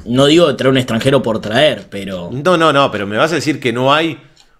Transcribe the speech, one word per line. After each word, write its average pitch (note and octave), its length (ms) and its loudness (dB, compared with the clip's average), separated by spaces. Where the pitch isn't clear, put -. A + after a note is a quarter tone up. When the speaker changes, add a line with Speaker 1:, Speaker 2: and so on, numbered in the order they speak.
Speaker 1:
no C3 220 2
digo E3 200 4
de C3+ 80 0
traer B2 160 0
un C3 60 2
extranjero A#2+ 460 0
por A2 180 -2
traer, A2 500 -2
pero F#2+ 400 -10
Speaker 2:
No, D3 260 0
no, D#3+ 160 4
no, C#3 200 2
pero G2+ 140 -4
me G#2 100 -4
vas D#3 160 0
a F3 40 0
decir C#3 220 -2
que C3 140 -2
no C3 200 0
hay D#3 280 -2